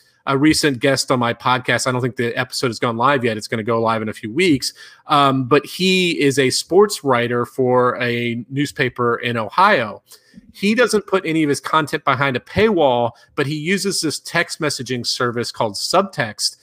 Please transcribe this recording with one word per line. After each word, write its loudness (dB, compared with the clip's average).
a 0
recent 2
guest 0
on 2
my 0
podcast. 0
I 0
don't -2
think -4
the -4
episode -4
has -4
gone -2
live 2
yet. -2
It's -12
gonna -4
go 0
live 0
in -4
a -4
few -10
weeks. 0
Um, 2
but 4
he 0
is 2
a 2
sports 2
writer 0
for 0
a -4
newspaper -2
in -4
Ohio. 0
He 0
doesn't 2
put -2
any 0
of 2
his 0
content -2
behind 0
a -6
paywall, 2
but -2
he -4
uses -2
this -4
text -4
messaging -4
service -2
called -2
Subtext. -2